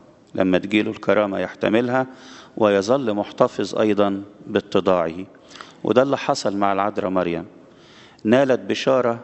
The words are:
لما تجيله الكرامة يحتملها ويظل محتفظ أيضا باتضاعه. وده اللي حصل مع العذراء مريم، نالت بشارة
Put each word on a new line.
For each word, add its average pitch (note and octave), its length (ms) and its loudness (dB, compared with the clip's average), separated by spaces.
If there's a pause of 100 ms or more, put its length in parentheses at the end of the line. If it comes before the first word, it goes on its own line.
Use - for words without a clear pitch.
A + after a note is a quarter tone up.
(360)
لما F#2 220 2
تجيله G#2+ 340 0
الكرامة G2+ 480 0
يحتملها A#2+ 680 -2 (500)
ويظل G#2+ 560 2
محتفظ G#2 600 -2
أيضا G2+ 480 0 (240)
باتضاعه. F#2 800 0 (580)
وده A2+ 180 4
اللي C3+ 160 2
حصل A2+ 400 -4
مع G2+ 160 2
العذراء G2 360 -2
مريم، E2+ 360 -2 (800)
نالت B2+ 360 4
بشارة A#2 640 0